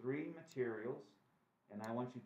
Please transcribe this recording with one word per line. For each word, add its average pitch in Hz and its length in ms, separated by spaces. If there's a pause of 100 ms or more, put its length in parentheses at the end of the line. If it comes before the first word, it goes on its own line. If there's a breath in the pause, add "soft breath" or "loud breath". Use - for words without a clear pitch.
three 143 340
materials, 120 680 (680)
and 107 120
I 113 80
want 123 240
you 117 100